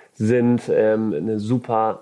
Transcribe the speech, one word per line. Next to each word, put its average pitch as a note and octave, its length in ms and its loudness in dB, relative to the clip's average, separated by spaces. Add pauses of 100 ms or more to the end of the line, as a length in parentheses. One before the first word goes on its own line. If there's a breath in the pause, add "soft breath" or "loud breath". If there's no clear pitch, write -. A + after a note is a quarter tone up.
(160 soft breath)
sind, A#2+ 520 2
ähm, A2 480 2
eine A2 220 -4
super A2 640 -2